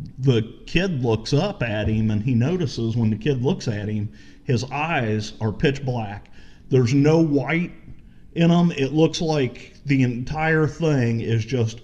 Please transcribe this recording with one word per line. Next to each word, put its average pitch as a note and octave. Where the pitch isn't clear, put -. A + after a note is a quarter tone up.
the A#2+
kid E3
looks A2
up F3
at G#2
him, A2
and G#2+
he C3+
notices A#2+
when A2
the A2
kid B2+
looks F3
at G#2
him, G#2+
his A#2+
eyes C3
are -
pitch C#3
black. A2
There's B2+
no D3+
white D3+
in E3
'em. F3
It C3+
looks D#3
like D3
the C#3
entire D3+
thing C3
is A2
just C#3+